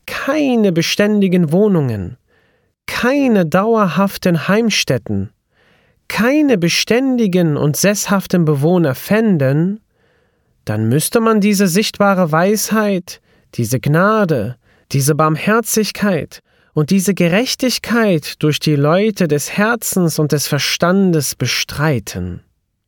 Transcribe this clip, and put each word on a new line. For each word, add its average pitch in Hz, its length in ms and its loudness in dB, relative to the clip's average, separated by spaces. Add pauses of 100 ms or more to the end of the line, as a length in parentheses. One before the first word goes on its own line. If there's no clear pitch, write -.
keine 254 640 0
beständigen 185 800 0
Wohnungen, 147 640 0 (720)
keine 247 580 0
dauerhaften 185 1000 0
Heimstätten, 151 840 -2 (800)
keine 269 500 2
beständigen 208 960 0
und 143 220 0
sesshaften 190 680 0
Bewohner 151 520 2
fänden, 185 840 0 (840)
dann 110 240 -2
müsste 151 320 0
man 220 180 2
diese 202 280 2
sichtbare 185 640 0
Weisheit, 202 880 -2 (320)
diese 117 260 -2
Gnade, 160 800 0 (340)
diese 139 240 0
Barmherzigkeit 196 1300 -2 (320)
und 151 160 0
diese 190 240 2
Gerechtigkeit 208 1300 0
durch 151 200 0
die 151 160 0
Leute 175 540 0
des 147 260 -2
Herzens 202 640 0
und 151 140 2
des 143 140 -2
Verstandes 170 880 0
bestreiten. 117 1040 -4 (460)